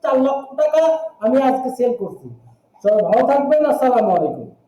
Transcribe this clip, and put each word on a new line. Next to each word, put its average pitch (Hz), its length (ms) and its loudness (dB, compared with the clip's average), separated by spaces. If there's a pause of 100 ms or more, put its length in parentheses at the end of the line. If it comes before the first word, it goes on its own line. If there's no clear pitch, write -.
চার 277 140 0 (100)
লক্ষ 277 200 -4 (140)
টাকা 302 220 2 (420)
আমি 247 120 2 (120)
আজকে 262 280 -2
সেল 240 240 0
করছি। 143 260 -12 (560)
সবাই 208 260 2
ভালো 254 220 4
থাকবেন, 285 320 2 (100)
আসসালামু 240 440 2
আলাইকুম। 147 300 -4 (220)